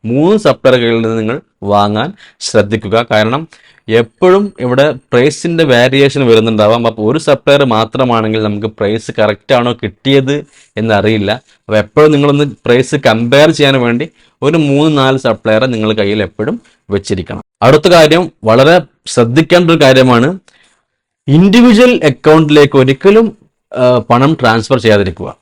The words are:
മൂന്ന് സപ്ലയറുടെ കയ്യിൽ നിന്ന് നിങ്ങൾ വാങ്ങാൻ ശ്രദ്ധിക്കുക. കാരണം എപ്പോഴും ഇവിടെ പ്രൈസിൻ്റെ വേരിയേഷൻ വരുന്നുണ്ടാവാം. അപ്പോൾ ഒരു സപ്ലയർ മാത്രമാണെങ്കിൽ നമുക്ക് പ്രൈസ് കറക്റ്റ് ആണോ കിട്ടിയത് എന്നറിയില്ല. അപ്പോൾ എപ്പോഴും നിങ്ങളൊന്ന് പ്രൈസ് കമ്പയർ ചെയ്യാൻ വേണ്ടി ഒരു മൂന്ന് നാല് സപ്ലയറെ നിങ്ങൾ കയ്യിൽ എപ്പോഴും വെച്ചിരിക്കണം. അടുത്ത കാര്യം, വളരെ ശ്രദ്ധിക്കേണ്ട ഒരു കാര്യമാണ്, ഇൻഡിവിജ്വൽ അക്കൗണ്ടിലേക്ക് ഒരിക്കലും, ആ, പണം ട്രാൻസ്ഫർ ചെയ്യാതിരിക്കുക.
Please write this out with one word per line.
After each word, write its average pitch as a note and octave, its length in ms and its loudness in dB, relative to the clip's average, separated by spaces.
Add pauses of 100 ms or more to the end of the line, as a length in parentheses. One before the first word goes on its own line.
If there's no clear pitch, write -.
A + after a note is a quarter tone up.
മൂന്ന് D3+ 420 0
സപ്ലയറുടെ B2+ 360 2
കയ്യിൽ A#2 200 0
നിന്ന് A2+ 200 -4
നിങ്ങൾ A#2 180 -6 (320)
വാങ്ങാൻ G#2 360 -2 (320)
ശ്രദ്ധിക്കുക. A2 720 -2
കാരണം A2+ 300 -2 (460)
എപ്പോഴും F#3 720 0
ഇവിടെ B2+ 260 0 (260)
പ്രൈസിൻ്റെ D3+ 520 -2
വേരിയേഷൻ C3+ 680 0
വരുന്നുണ്ടാവാം. A2 560 2
അപ്പോൾ A2 260 -2
ഒരു D#3 60 -2
സപ്ലയർ C#3+ 460 0 (120)
മാത്രമാണെങ്കിൽ A2 640 -2
നമുക്ക് G#2 240 -6
പ്രൈസ് A2 520 -6
കറക്റ്റ് G#2+ 360 -2
ആണോ A#2+ 180 0
കിട്ടിയത് C3+ 640 -4 (400)
എന്നറിയില്ല. G#2+ 540 -2 (340)
അപ്പോൾ G#2+ 140 -2
എപ്പോഴും D3+ 340 2
നിങ്ങളൊന്ന് C#3+ 320 0 (220)
പ്രൈസ് B2+ 300 0 (100)
കമ്പയർ B2 440 2
ചെയ്യാൻ C#3+ 260 0 (100)
വേണ്ടി A#2+ 220 -4 (340)
ഒരു D3+ 140 -2 (120)
മൂന്ന് D3 300 0
നാല് C3+ 200 0
സപ്ലയറെ A2+ 480 -2
നിങ്ങൾ A2 260 -4
കയ്യിൽ G#2 300 -2
എപ്പോഴും A2 340 -8 (340)
വെച്ചിരിക്കണം. F#2+ 520 -6 (200)
അടുത്ത D3 340 2
കാര്യം, D#3+ 260 4 (220)
വളരെ C3+ 320 2 (300)
ശ്രദ്ധിക്കേണ്ട D#3+ 640 0
ഒരു E3 140 2
കാര്യമാണ്, C3 540 2 (880)
ഇൻഡിവിജ്വൽ A3 640 4 (160)
അക്കൗണ്ടിലേക്ക് D3 760 2
ഒരിക്കലും, G3 440 2 (560)
ആ, - 20 0 (260)
പണം C#3 300 2
ട്രാൻസ്ഫർ A#2 440 0
ചെയ്യാതിരിക്കുക. G2+ 440 -2 (140)